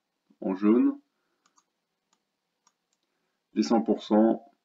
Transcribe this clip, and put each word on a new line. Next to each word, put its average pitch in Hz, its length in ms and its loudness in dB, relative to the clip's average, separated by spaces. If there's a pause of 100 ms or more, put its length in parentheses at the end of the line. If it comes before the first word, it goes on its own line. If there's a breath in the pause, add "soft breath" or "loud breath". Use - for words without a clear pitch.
(420)
en 95 120 -6
jaune. 117 460 0 (2500)
Les 110 100 -2
cent 110 180 0
pour 107 220 -4
cent, 110 400 0 (220)